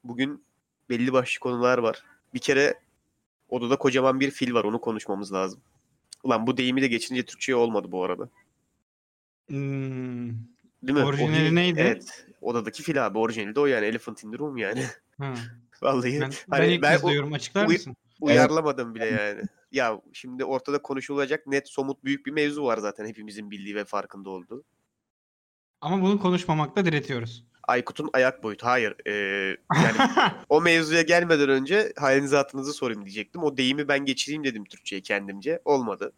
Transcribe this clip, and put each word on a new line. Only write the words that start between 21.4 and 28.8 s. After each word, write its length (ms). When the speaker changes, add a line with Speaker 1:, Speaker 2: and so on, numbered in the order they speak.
Speaker 1:
net, 220
somut, 360
büyük 220
bir 60
mevzu 320
var 140
zaten 280
hepimizin 440
bildiği 240
ve 100
farkında 460
olduğu. 340
Speaker 2:
Ama 220
bunu 180
konuşmamakta 640
diretiyoruz. 600
Speaker 1:
Aykut'un 440
ayak 300
boyutu. 240
Hayır, 280